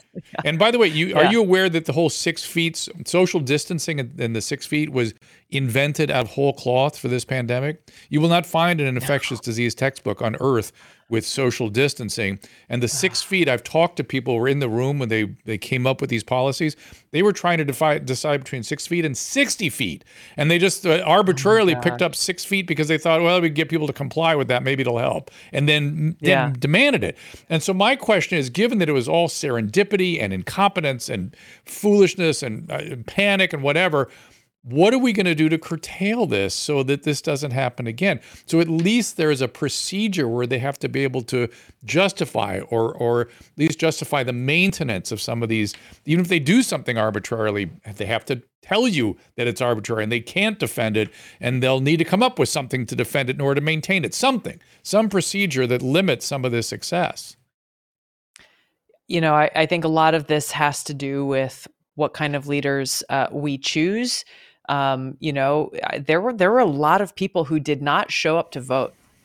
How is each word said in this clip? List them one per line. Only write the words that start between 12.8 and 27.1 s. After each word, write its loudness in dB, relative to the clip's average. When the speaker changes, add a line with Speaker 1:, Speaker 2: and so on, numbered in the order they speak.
Speaker 2:
the 0
six -2
Speaker 1:
<sighs> -14
Speaker 2:
feet, 2
I've 0
talked 0
to -4
people -2
who 0
were 2
in 0
the -2
room 0
when -2
they, 0
they -4
came -2
up 0
with -4
these -4
policies. -2
They 2
were 4
trying 0
to -2
defi-, 2
decide -2
between -8
six -8
feet -2
and -4
sixty -2
feet. -6
And 2
they 4
just, 0
uh, 4
arbitrarily 4
Speaker 1:
Oh -2
my -8
Speaker 2:
picked 0
Speaker 1:
God. 2
Speaker 2:
up -4
six -6
feet -2
because 0
they 2
thought, 2
"Well, 4
we 4
can -4
get 0
people -2
to -2
comply 0
with 0
that. 2
Maybe 0
it'll 0
help." -2
And 0
then, 0
then 2
Speaker 1:
Yeah. 2
Speaker 2:
demanded 2
it. -4